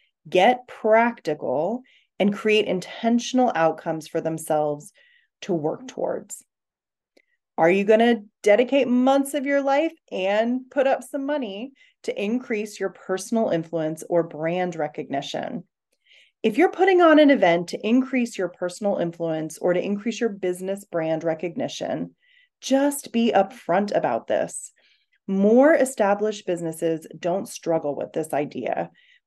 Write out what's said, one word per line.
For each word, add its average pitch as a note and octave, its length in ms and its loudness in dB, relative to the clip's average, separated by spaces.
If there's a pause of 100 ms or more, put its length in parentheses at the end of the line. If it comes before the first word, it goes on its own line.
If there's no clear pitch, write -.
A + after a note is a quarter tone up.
(280)
get G3 400 2
practical, G#3+ 1160 0 (380)
and G3+ 160 2
create G#3+ 320 2
intentional A#3 880 0
outcomes D#3+ 520 -2
for E3 140 -6
themselves D3+ 680 -2 (500)
to F#3 120 -4
work E3 340 -4
towards. - 560 -8 (1120)
Are E3 140 4
you G3 120 2
gonna A3 380 4 (200)
dedicate B3 460 4
months C4+ 460 2
of C#4+ 120 -4
your C#4+ 160 0
life C#4+ 320 0 (180)
and G#3+ 580 -2
put C4 180 0
up C4+ 140 0
some C#4 240 -8
money C4 460 -6 (320)
to - 200 -6
increase G#3+ 560 -4
your F#3+ 100 -4
personal G3 600 -4
influence D#3+ 600 -4
or E3+ 140 2
brand E3 520 -4
recognition? D3 880 -8 (800)
If A3 140 0
you're F#4 140 6
putting F4+ 280 4
on D#4 200 8
an D4 100 8
event F3+ 400 4
to - 180 -6
increase B3 500 0
your F3+ 120 -2
personal F3+ 480 -4
influence E3 640 -4
or F3+ 120 0
to F3 100 0
increase G#3 380 -4
your A#3 100 0
business F#3+ 540 -6
brand D#3+ 400 -4
recognition, D#3 920 -6 (440)
just C#4 540 -2
be A#3 200 2
upfront G3 640 0
about B2 320 -2
this. - 460 -4 (520)
More A3 480 4
established G#3 720 0
businesses E3 640 -4 (100)
don't F3+ 300 -4
struggle D#3 480 -4
with - 160 -8
this D#3 220 -6
idea, D3 560 -4 (380)